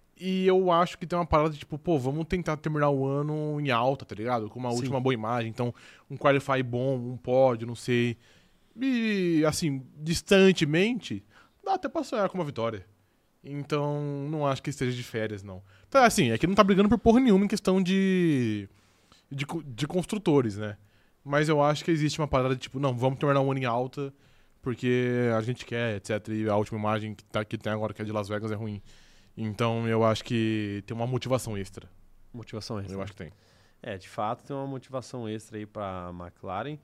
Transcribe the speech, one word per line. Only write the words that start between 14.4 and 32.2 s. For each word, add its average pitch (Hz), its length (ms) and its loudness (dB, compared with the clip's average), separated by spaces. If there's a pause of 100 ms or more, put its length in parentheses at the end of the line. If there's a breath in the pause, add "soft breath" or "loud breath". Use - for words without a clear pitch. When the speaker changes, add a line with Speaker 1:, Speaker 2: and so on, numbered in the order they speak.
Speaker 1:
acho 135 160 0
que 147 80 -6
esteja 127 260 -2
de 123 60 -8
férias, 107 400 -6
não. 95 200 -14 (260 soft breath)
Então, 269 140 6
assim, 180 280 6
é 113 80 2
que 165 80 2
não 196 80 2
tá 214 100 8
brigando 202 240 4
por 233 100 4
porra 226 220 6
nenhuma 208 240 6
em 202 40 2
questão 190 340 0
de, 170 840 2 (640 soft breath)
de 143 140 -6
co-, 165 180 -6
de 139 240 -6
construtores, 147 680 2
né? 104 200 -8 (460 soft breath)
Mas 147 260 2
eu 147 140 4
acho 147 220 2
que 180 60 0
existe 151 300 0
uma 147 80 -2
parada 131 260 2
de, 127 80 -4
tipo, - 180 -10
não, 135 160 0
vamos 131 220 0
terminar 139 220 2
o 135 100 2
ano 135 100 -2
em 131 40 -2
alta, 131 500 -4 (480 soft breath)
porque 123 720 0
a 110 60 2
gente 120 240 -6
quer, 117 300 -2
et 98 100 -10
cetera. 107 300 -4
E 107 120 0
a 104 80 4
última 107 220 0
imagem 107 360 -2
que, - 100 -18
tá, 107 200 -4
que 110 140 -8
tem 107 140 -4
agora, 107 200 -4
que - 80 -12
é 110 40 -6
de 107 80 -6
Las 104 160 -2
Vegas, 107 220 -4
é 107 40 -4
ruim. 104 260 -8 (560 soft breath)
Então, 113 520 -2
eu 113 160 4
acho 110 200 2
que 107 640 -2
tem 113 100 -8
uma 117 100 -4
motivação 123 520 -2
extra. - 300 -12 (440)